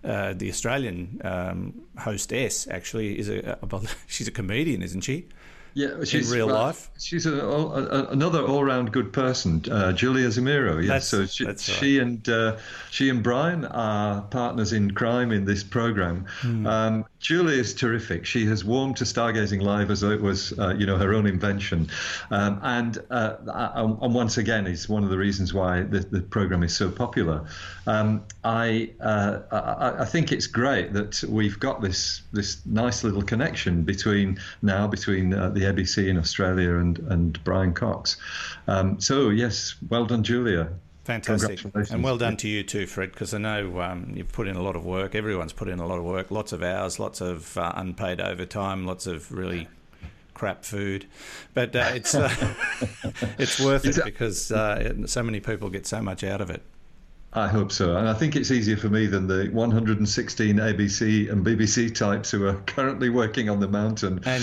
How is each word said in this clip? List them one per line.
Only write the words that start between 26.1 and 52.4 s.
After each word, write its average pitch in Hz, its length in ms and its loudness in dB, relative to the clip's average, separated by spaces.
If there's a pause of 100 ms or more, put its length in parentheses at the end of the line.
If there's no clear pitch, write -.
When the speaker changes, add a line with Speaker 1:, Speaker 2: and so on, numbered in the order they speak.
Speaker 2:
program 92 440 2
is 85 100 0
so 95 160 0
popular. 82 540 0 (420)
Um, 107 380 2 (180)
I, 113 480 2 (100)
uh, 104 400 2 (120)
I, 110 40 0
I, - 460 -2
I - 20 0
think 156 280 0
it's 113 160 -2
great 113 460 0
that 101 340 -2
we've 104 320 2
got 131 200 -2
this, - 420 -2 (100)
this 101 340 -2
nice 113 380 0
little 98 180 2
connection 98 600 0
between 101 560 2 (220)
now 101 260 4
between, 95 440 2
uh, 95 180 2
the 98 180 2
A 98 60 2
B 98 100 2
C 95 240 2
in 92 80 4
Australia 90 600 2
and, 87 220 2 (120)
and 85 340 2
Brian 92 300 2
Cox. - 420 -2 (500)
Um, 98 320 2
so 135 300 4
yes, 113 460 2 (160)
well 117 160 2
done, 117 180 2
Julia. 107 460 2 (340)
Speaker 1:
Fantastic. 104 560 -2
Speaker 2:
Congratulations. 104 340 -4
Speaker 1:
And 117 100 0
well 127 140 2
done 117 160 0
Speaker 2:
Yeah. 104 40 -8
Speaker 1:
to 110 100 -4
you 104 140 -2
too, 98 240 -4
Fred, 95 300 -6
'cause 104 180 -6
I 104 40 -2
know, 101 420 -4
um, 90 340 -6
you've 92 180 -6
put 113 140 -4
in 98 100 -6
a 90 60 -4
lot 95 140 -2
of 85 80 -8
work. 92 300 -4
Everyone's 98 380 -2
put - 160 -6
in 92 100 -6
a 85 80 -4
lot 90 120 -4
of 85 60 -6
work, 92 260 -4
lots 104 220 -6
of 87 100 -6
hours, 92 380 -4
lots - 200 -6
of, 87 360 -6
uh, 87 180 -2
unpaid 90 460 -6
overtime, 95 680 -4
lots 90 200 -8
of 82 260 -8
really 90 340 -6 (680)
crap 98 300 -6
food. 101 420 -6 (480)
But, 123 200 -2
uh, 120 200 2
it's, 120 200 -2
uh, - 160 4
<laughs> - 1080 -4